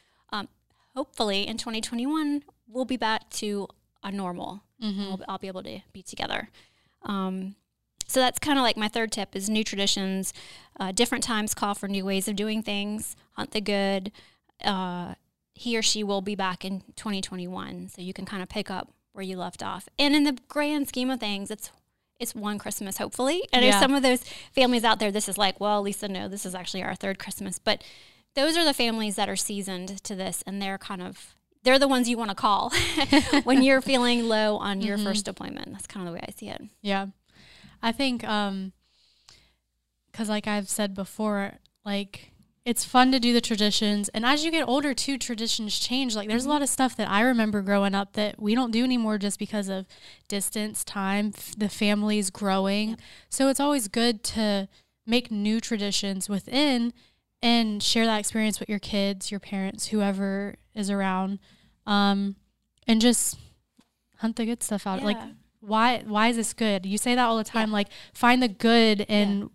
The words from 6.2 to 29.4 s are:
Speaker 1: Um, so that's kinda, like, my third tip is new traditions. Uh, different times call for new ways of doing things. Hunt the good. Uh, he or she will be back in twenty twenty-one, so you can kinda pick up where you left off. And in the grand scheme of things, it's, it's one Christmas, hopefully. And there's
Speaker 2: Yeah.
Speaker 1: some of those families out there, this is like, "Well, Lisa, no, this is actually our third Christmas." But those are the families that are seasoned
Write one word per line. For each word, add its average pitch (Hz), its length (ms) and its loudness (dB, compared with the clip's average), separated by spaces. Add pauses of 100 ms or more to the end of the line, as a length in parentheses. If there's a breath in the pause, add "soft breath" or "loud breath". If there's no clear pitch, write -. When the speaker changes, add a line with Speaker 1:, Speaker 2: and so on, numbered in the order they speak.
Speaker 1:
Um, 190 520 -4 (520)
so 262 140 0
that's 247 180 0
kinda, 277 220 2
like, 226 160 2
my 214 100 -2
third 226 240 -4
tip - 240 -8
is 196 140 -6
new 220 140 2
traditions. 196 720 -2 (460 loud breath)
Uh, 190 140 -4
different 240 300 0
times 214 300 -2
call 202 220 -2
for - 120 -8
new 196 180 -2
ways 190 220 -2
of 214 100 -2
doing 214 260 -2
things. 208 520 -6 (180 soft breath)
Hunt - 180 -8
the 214 100 -2
good. 196 500 0 (520 soft breath)
Uh, 180 520 -4 (380)
he 233 240 -4
or 220 40 0
she 214 200 0
will 196 200 0
be 208 120 -4
back 185 300 -4
in 190 180 -6 (140)
twenty 202 240 -4
twenty-one, 185 680 -10
so - 120 -16
you 185 120 -8
can 190 120 -12
kinda 185 220 -8
pick 208 240 -6
up - 220 -8 (180)
where 196 120 -12
you 185 140 -8
left 180 240 -8
off. 196 260 -8 (120)
And 285 160 6
in 302 80 6
the 285 140 2 (100)
grand 294 400 -2
scheme 254 220 -2
of 254 120 -2
things, 202 300 -6
it's, - 200 -12 (480)
it's 240 160 -8
one 208 220 -4
Christmas, 202 400 -8
hopefully. 262 460 -2 (100)
And 247 100 6
there's 254 120 8
Speaker 2:
Yeah. 202 60 6
Speaker 1:
some 277 120 6
of 277 100 4
those 254 200 4 (300 loud breath)
families 247 300 4
out 220 160 6
there, 214 120 0
this 208 180 -2
is 185 80 -6
like, 196 220 2
"Well, 208 220 2
Lisa, 202 260 -4
no, 196 220 -6
this 202 160 -10
is 180 100 -8
actually 185 280 -8
our 190 120 -4
third 196 240 -4
Christmas." 196 400 -10
But - 240 -2 (500 loud breath)
those 311 240 2
are 339 80 4
the 285 80 4
families 226 420 0
that 202 140 0
are 196 80 -4
seasoned 190 680 -6